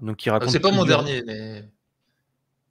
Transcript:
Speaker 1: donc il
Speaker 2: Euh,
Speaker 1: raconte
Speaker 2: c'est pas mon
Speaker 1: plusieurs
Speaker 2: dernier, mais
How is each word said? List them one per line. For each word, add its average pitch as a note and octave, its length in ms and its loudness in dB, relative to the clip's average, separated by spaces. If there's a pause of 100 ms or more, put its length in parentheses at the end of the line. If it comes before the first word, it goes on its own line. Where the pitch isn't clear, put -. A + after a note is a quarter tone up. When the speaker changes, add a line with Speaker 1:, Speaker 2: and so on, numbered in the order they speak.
Speaker 1:
donc G#2+ 240 -8
il - 20 0
Speaker 2:
Euh, A2+ 40 4
Speaker 1:
raconte A2 180 2
Speaker 2:
c'est D3 100 2
pas F#3+ 100 4
mon G3 120 4
Speaker 1:
plusieurs D3+ 200 4
Speaker 2:
dernier, C#3 240 -4
mais A2 380 -12 (1080)